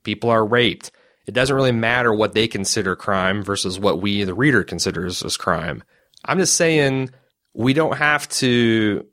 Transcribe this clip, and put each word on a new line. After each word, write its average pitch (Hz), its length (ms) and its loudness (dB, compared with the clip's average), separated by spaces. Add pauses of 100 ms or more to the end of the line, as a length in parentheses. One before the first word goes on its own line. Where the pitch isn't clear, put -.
people 113 300 -2
are 113 120 4
raped. 113 460 0 (380)
It 104 80 -12
doesn't 135 200 2
really 131 160 2
matter 117 400 0
what 107 220 0
they 110 140 2
consider 95 480 -2
crime 98 480 -2
versus 98 340 -4
what 95 240 0
we, 101 220 -2
the 92 100 -4
reader, 117 300 2
considers 90 580 -4
as - 160 -6
crime. - 460 -4 (400)
I'm 165 160 0
just - 160 2
saying 139 560 2 (420)
we 127 200 2
don't 156 240 0
have 147 300 0
to 113 840 2